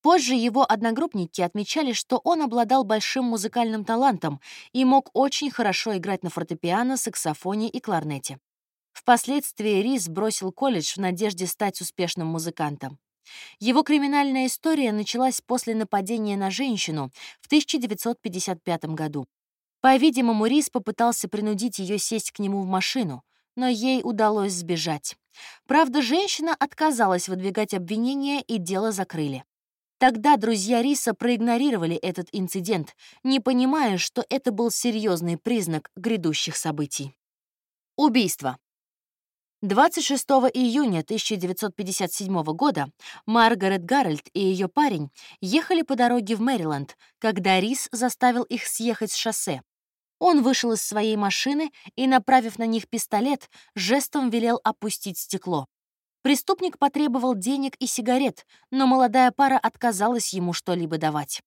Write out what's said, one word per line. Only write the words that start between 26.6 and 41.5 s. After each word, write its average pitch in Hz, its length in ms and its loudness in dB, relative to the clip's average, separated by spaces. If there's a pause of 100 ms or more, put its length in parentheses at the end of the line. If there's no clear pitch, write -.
выдвигать 190 440 -2
обвинения, 247 680 -2
и 226 160 -4
дело 196 340 -2
закрыли. 156 540 -4 (520)
Тогда 254 380 6
друзья 220 460 2
Риса 254 320 0
проигнорировали 233 840 2
этот 175 360 -4
инцидент, 185 640 -4 (280)
не 269 160 2
понимая, 254 580 2
что - 320 -4
это 254 220 -2
был 220 200 0
серьёзный 185 680 -2
признак 170 580 -2
грядущих 175 600 -2
событий. 143 580 -6 (800)
Убийство. 220 600 2 (1080)
Двадцать 262 420 4
шестого 262 420 2
июня 240 560 0
тысяча 220 320 -4
девятьсот 185 400 -4